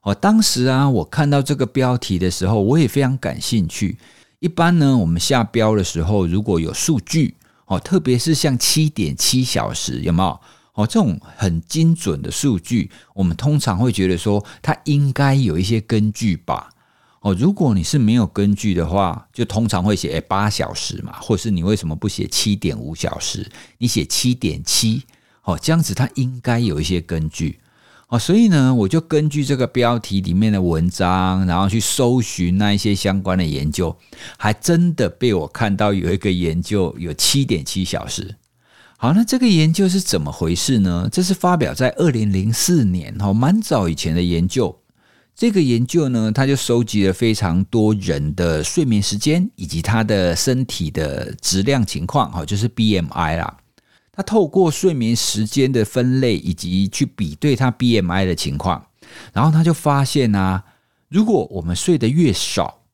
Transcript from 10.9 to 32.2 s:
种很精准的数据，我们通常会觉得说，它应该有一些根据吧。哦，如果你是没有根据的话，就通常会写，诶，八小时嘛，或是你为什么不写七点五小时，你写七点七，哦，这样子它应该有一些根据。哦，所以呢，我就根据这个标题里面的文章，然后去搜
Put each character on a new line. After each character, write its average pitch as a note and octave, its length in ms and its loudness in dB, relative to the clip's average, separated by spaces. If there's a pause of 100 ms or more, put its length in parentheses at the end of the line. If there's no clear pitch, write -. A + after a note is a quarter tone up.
种 C#3+ 280 2 (160)
很 E2 260 0
精 D#3+ 300 2
准 E2 300 -2
的 - 80 -6
数 A#2+ 280 0
据， F#2+ 320 -2 (220)
我 G2 100 -2
们 F2 140 2
通 D3 220 2
常 G2+ 180 0
会 A#2 160 2
觉 F#2+ 140 0
得 F#2 100 2
说， G2+ 260 0 (200)
它 - 120 -2 (100)
应 C#3+ 280 0
该 C#3 220 2
有 G#2 240 2
一 F#2+ 40 0
些 A2 180 0
根 G#2+ 320 0
据 G2+ 240 -2
吧。 - 340 -8 (500)
哦， G2+ 140 0
如 C#3 180 2
果 D#3 220 0
你 F2+ 80 0
是 D3 160 0
没 A2 140 4
有 A#2+ 120 4
根 G2+ 300 0
据 G2+ 180 -2
的 E2+ 140 0
话， F#2 460 -2
就 A#2+ 120 -4
通 A2+ 240 -2
常 F#2 140 0
会 G2+ 140 2
写， - 160 -6
诶， D#2+ 80 -2
八 G2+ 280 -2
小 - 240 -4
时 - 300 -10
嘛， - 180 -14
或 A2 160 0
是 A2 140 -4
你 F2 140 0
为 G#2 100 2
什 F2 120 -4
么 D2+ 100 -4
不 G#2 120 -6
写 - 200 -6
七 - 260 -2
点 E2 240 -4
五 B1 160 -10
小 - 240 -6
时， - 320 -8 (280)
你 A#2+ 100 0
写 G2+ 160 0
七 - 280 0
点 D2+ 300 -4
七， A2+ 400 0 (400)
哦， E2+ 180 -2
这 - 120 0
样 E3 100 2
子 - 100 -2
它 B2+ 220 0
应 B2+ 260 -4
该 A#2+ 200 0
有 E2+ 200 0
一 D2+ 40 -2
些 F2 160 0
根 D#2+ 280 -4
据。 - 300 -6 (480)
哦， B2 100 -4
所 E3+ 200 2
以 A#3 100 6
呢， C#3 260 4
我 G#2+ 160 2
就 D#3+ 120 2
根 D3+ 280 0
据 C#3+ 160 -2
这 C#3 120 0
个 B2+ 100 0
标 A#2+ 320 0
题 G2 220 -2
里 F#2 120 -4
面 G#2 200 2
的 F#2+ 100 0
文 E2+ 260 0
章， F#2 560 0
然 F2+ 140 0
后 G2 100 2
去 A2 120 0
搜 B2 420 0